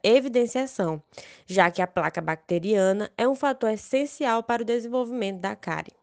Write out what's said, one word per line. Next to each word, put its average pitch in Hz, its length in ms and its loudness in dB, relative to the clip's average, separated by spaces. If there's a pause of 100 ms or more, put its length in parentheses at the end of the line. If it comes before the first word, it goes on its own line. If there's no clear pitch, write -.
evidenciação, 240 1000 2 (460)
já 180 240 4
que 180 100 -4
a 180 60 0
placa 165 340 -2
bacteriana 190 960 0
é 233 100 2
um 269 80 2
fator 262 360 -2
essencial 240 720 -2
para 233 180 -2
o 226 40 -4
desenvolvimento 233 760 -2
da 196 160 -6
cárie. 156 480 -8